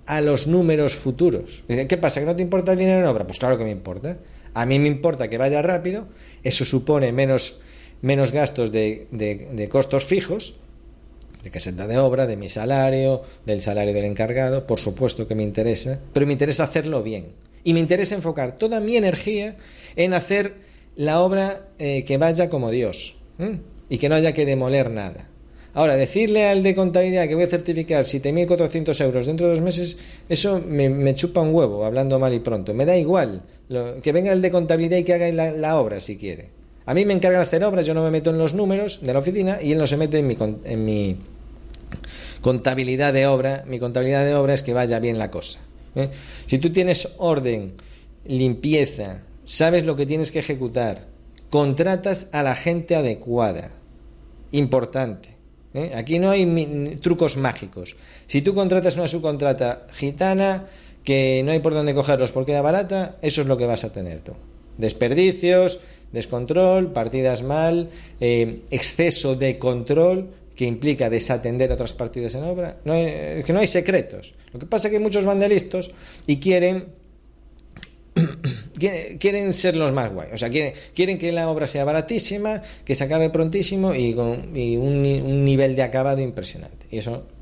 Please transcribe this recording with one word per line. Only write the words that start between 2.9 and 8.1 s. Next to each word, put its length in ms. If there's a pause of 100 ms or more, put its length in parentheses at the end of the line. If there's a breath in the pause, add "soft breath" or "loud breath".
en 60
obra?". 200
Pues 140
claro 180
que 60
me 80
importa. 460 (360 loud breath)
A 120
mí 120
me 80
importa 420
que 80
vaya 260
rápido. 440 (380 loud breath)
Eso 200
supone 480
menos, 480 (420 loud breath)
menos 280